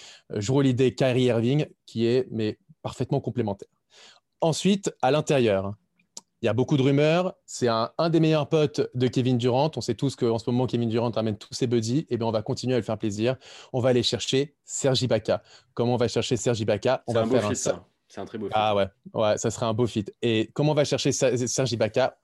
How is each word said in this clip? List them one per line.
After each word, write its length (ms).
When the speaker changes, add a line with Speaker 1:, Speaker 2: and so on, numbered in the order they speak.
Speaker 1:
euh, 80
Jrue 160
Holiday, 360
Kyrie 340
Irving, 380
qui 220
est, 220
mais, 280
parfaitement 400
complémentaire. 480
Ensuite, 600
à 100
l'intérieur, 640
il 40
y 40
a 40
beaucoup 240
de 60
rumeurs. 500
C'est 220
un, 300
un 120
des 100
meilleurs 280
potes 460
de 140
Kevin 300
Durant. 380
On 60
sait 140
tous 200
qu'en 220
ce 120
moment, 180
Kevin 220
Durant 200
ramène 280
tous 160
ses 140
buddies. 420
Eh 80
bien, 100
on 40
va 120
continuer 320
à 20
lui 80
faire 120
plaisir. 400
On 60
va 100
aller 140
chercher 600
Serge 380
Ibaka. 400
Comment 220
on 20
va 100
chercher 300
Serge 240
Ibaka ? 460
On 60
Speaker 2:
C'est 40
Speaker 1:
va 60
Speaker 2:
un 40
beau 80
Speaker 1:
faire 100
un 40
Speaker 2:
fit, 60
Speaker 1:
sa- 160
Speaker 2:
ça. 140
C'est 120
un 40
très 120
beau 80
fit. 100
Speaker 1:
Ah 180
ouais, 120
ouais, 220
ça 140
serait 140
un 80
beau 120
fit. 200
Et 320
comment 180
on 40
va 100
chercher 260
Sa-, 240
Serge 380
Ibaka ? 500